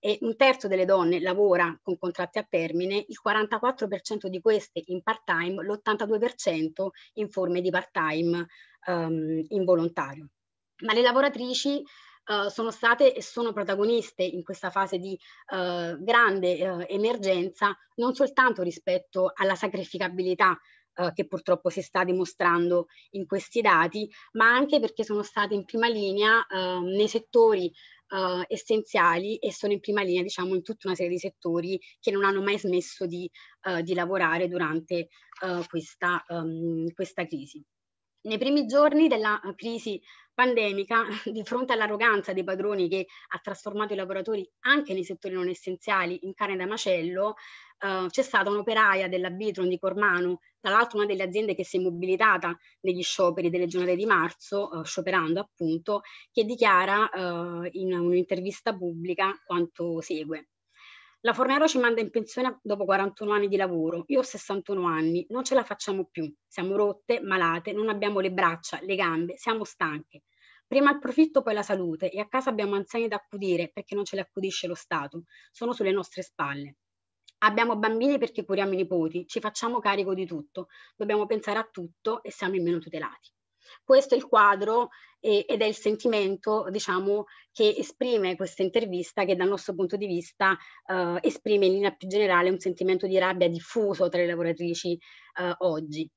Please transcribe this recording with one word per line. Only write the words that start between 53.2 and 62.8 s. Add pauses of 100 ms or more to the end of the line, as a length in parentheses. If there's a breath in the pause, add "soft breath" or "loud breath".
delle
giornate
di
marzo,
eh,
scioperando
appunto, (320 loud breath)
che
dichiara,
eh,
in
un'intervista
pubblica
quanto
segue. (760 loud breath)
"La
Fornero
ci
manda
in
pensione
dopo